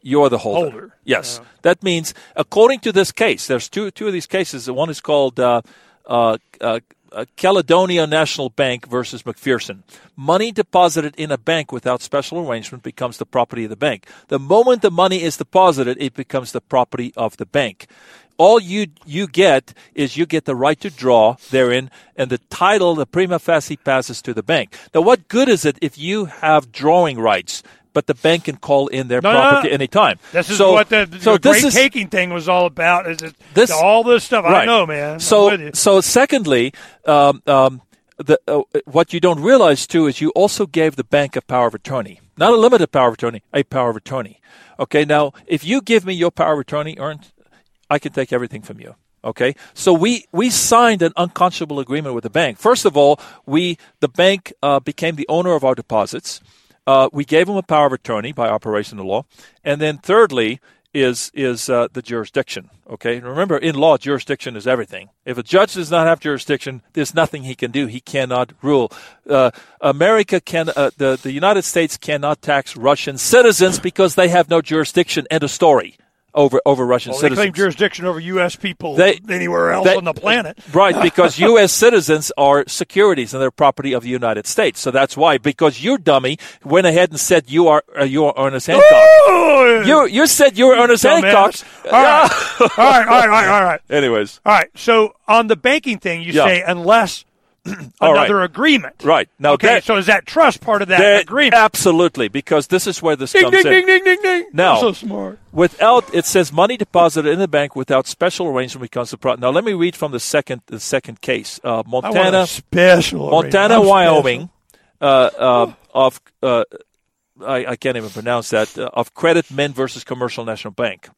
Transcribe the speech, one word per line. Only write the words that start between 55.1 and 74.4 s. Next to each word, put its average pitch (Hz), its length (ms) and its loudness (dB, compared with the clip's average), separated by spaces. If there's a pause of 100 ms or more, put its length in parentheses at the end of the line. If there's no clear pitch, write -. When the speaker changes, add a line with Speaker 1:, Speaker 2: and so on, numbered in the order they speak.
Speaker 1:
the 143 140 -10
owner 175 240 -2
of 139 100 -2
our 131 120 0
deposits. 110 640 -6 (460)
Uh, 135 260 4
we 147 100 -6
gave 160 220 0
them 202 100 -8
a 190 60 -4
power 151 240 0
of 135 80 0
attorney 120 380 -8
by 120 180 -4
operation 107 480 -6
of 95 80 -12
law. 104 200 -6 (380)
And 143 160 -4
then 151 200 -4
thirdly 135 600 0 (320)
is, 127 440 -4
is, 123 340 -6
uh, 120 240 0
the 127 80 -12
jurisdiction. - 720 -8 (180)
Okay, 120 300 -8
remember, 147 380 -4
in 156 180 -4
law, 147 200 4
jurisdiction 135 600 -8
is 104 100 -14
everything. 104 440 -6 (140)
If 123 140 -10
a 120 60 -10
judge 190 320 2
does 165 160 -8
not 165 160 0
have 165 120 0
jurisdiction, 135 640 -8 (120)
there's 147 200 -6
nothing 156 300 -2
he 131 120 -14
can 123 160 -8
do. 139 140 -4
He 117 160 -12
cannot 127 520 -6 (100)
rule. 135 280 0 (380)
Uh, 131 220 2 (300)
America 185 600 0
can, 165 340 -6
uh, 139 220 0
the, 135 240 -2
the 135 100 -10
United 185 300 0
States 165 340 -4
cannot 147 460 -6
tax 143 340 -4
Russian 139 440 -2
citizens 202 600 4
because 185 360 -2
they 180 140 2
have 175 200 2